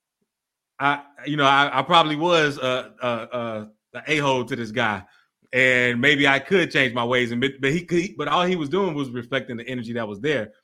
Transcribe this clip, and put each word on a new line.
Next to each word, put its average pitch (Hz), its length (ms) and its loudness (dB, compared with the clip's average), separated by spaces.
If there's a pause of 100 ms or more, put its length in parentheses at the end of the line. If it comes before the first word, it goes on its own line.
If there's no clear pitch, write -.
(760)
I, 139 240 0 (240)
you 147 120 -4
know, 143 80 4
I, 135 340 4
I 139 40 0
probably 156 340 4
was 156 400 2
a, 127 440 -4
a, 123 60 -2
a, 117 640 -6 (240)
a 135 240 -4
a-hole 135 260 0
to 123 140 -6
this 113 140 -8
guy, 107 300 -2 (520)
and 123 480 4
maybe 143 260 4
I 139 120 4
could 170 300 2
change 135 240 0
my 120 120 -2
ways." 123 260 0
And, 120 80 -4
but, 139 220 0
but 135 100 0
he 175 140 -4
could, 170 320 -2
but 147 100 -4
all 160 160 0
he 180 140 0
was 151 100 -4
doing 180 260 -2
was 143 160 -6
reflecting 123 460 -6
the 113 140 -10
energy 120 240 -8
that 117 120 -4
was 104 140 -10
there. 123 320 -2 (120)